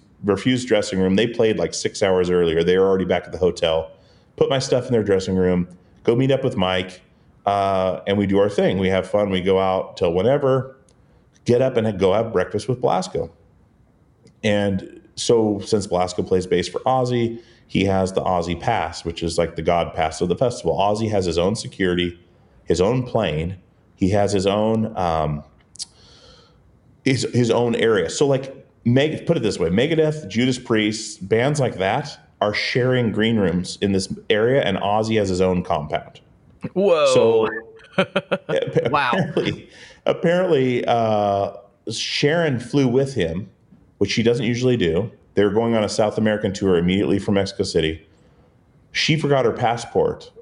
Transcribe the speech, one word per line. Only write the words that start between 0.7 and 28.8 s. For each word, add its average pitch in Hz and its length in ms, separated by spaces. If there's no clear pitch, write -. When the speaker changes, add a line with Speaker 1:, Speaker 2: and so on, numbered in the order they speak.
Speaker 1:
room. 95 160
They 113 120
played, 113 300
like, 82 160
six - 280
hours 92 280
earlier. 85 340
They 90 140
were 95 100
already 95 180
back 90 200
at - 60
the 87 60
hotel. 82 540
Put 117 120
my 135 100
stuff 131 280
in 131 40
their 113 120
dressing 95 320
room, 90 320
go 117 120
meet 135 160
up 131 120
with 123 140
Mike, 92 440
uh, 98 640
and 101 100
we 101 80
do 98 140
our 104 100
thing. 143 300
We 95 100
have 92 200
fun. 104 200
We 92 120
go 95 180
out 95 380
till 87 160
whenever, 131 640
get 120 160
up 131 160
and 107 220
go 95 140
have 110 200
breakfast 95 340
with 123 140
Blasko. - 480
And 101 580
so 107 440
since 98 280
Blasko 90 380
plays 92 220
bass 87 200
for - 120
Ozzy, 123 640
he 95 180
has 95 280
the - 80
Ozzy 87 380
pass, 87 460
which 80 180
is, 85 140
like, 85 180
the 82 60
God 85 320
pass 80 280
of 92 80
the - 60
festival. 120 420
Ozzy 107 320
has 101 160
his 82 120
own 95 180
security, 87 640
his 85 160
own 117 240
plane. 90 540
He 92 140
has 101 220
his 98 160
own, 107 500
um, 78 460
his, 127 300
his 120 160
own 117 260
area. 104 340
So, - 180
like, - 280